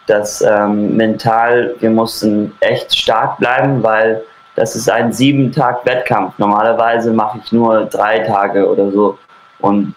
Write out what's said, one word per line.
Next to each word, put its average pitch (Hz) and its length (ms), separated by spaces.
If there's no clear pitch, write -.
dass, 104 360
ähm, 104 540
mental, 117 840
wir 113 100
mussten 107 720
echt - 360
stark 117 420
bleiben, 131 440
weil 110 400
das - 220
ist 113 140
ein 117 220
Sieben-Tag-Wettkampf. 127 1300
Normalerweise 113 760
mache 110 300
ich - 100
nur 113 340
drei 107 340
Tage 101 500
oder 101 200
so 101 280
und 101 360